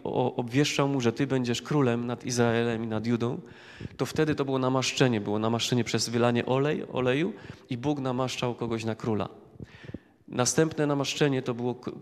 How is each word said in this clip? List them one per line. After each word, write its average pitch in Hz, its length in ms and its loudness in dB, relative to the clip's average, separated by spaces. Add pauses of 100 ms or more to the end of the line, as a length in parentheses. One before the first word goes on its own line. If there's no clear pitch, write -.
o-, - 320 0
obwieszczał 135 520 2
mu, 139 120 0
że 117 120 2
ty 139 140 -2
będziesz 127 360 -2
królem 120 440 2
nad 120 180 -8
Izraelem 117 600 2
i - 20 -6
nad 110 200 -4
Judą. 120 340 0 (560)
To 131 100 -2
wtedy 156 280 0
to 143 100 -2
było 131 140 -2
namaszczenie, 131 640 2
było 104 180 -2
namaszczenie 113 460 2
przez - 240 -2
wylanie 120 380 2
olej-, 143 460 0
oleju 131 400 0 (380)
i 127 60 -4
Bóg 143 240 -2
namaszczał 127 540 -2
kogoś 113 300 -4
na 113 100 -2
króla. 107 340 -2 (1000)
Następne 151 580 2
namaszczenie 139 560 2
to 127 120 -2
było 120 200 -2
k-, - 280 -10